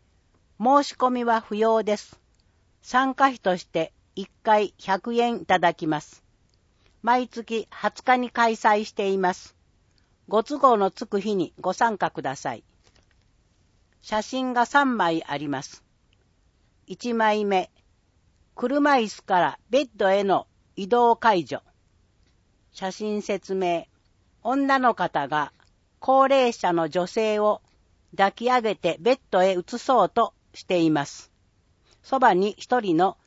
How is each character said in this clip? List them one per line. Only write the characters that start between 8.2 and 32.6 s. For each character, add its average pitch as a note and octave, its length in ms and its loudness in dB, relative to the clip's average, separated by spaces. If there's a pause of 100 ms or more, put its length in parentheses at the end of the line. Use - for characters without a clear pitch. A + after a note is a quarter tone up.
開 A#3 260 0
催 G#3+ 280 2
し - 80 -14
て G3+ 160 -4
い G3 100 0
ま F3+ 160 0
す。 - 220 -20 (720)
ご - 140 0
都 C#4+ 160 -6
合 B3+ 180 4
の F#3+ 140 2
つ A#3+ 160 -12
く G3+ 140 -4
日 G#3 140 -4
に F3+ 260 -4
ご F#3 120 -4
参 A3+ 260 -2
加 E3+ 120 -4
く D#3 120 -12
だ C3+ 140 -6
さ C3 180 -8
い。 - 100 -16 (1400)
写 G#3+ 220 -4
真 B3+ 300 -6
が A#3+ 140 2
三 C#4 300 2
枚 E3+ 280 0
あ C#3+ 120 -8
り D3 120 -8
ま C#3 140 -6
す。 - 200 -20 (1040)
一 A#3 280 -8
枚 G#3+ 300 2
目、 G3 260 -2 (840)
車 C#4+ 380 0
椅 A#3+ 160 2
子 - 160 -18
か F#3 160 2
ら C#3+ 180 0 (120)
ベ B3+ 100 2
ッ C#4 160 -4
ド G3 140 2
へ G3 120 2
の F3+ 240 0 (300)
移 F#3+ 100 -10
動 A#3 300 4
介 G#3 300 2
助。 - 160 -10 (1120)
写 F#3+ 200 -8
真 G#3 300 -6
説 F#3+ 320 -6
明。 F3 320 -2 (560)
女 C4+ 360 0
の B3 160 2
方 D#3 340 -4
が D3+ 240 -4 (460)
高 C4+ 280 4
齢 C4 260 2
者 F3+ 200 -2
の E3 160 0
女 F3 180 -4
性 G#3+ 320 -2
を G#3 220 0 (500)
抱 G3 220 0
き A#3 140 -6
上 B3+ 140 2
げ A3 140 0
て D#3+ 260 -2
ベ A3+ 120 2
ッ C4+ 80 -2 (100)
ド F#3 120 4
へ F#3+ 160 4
移 G3+ 200 -6
そ A#3 260 2
う E3+ 40 2
と - 240 0 (220)
し - 100 -20
て F3+ 140 0
い E3 120 4
ま C#3+ 160 0
す。 - 240 -20 (720)
そ - 160 -2
ば B3 160 6
に G3 220 0
一 - 240 -2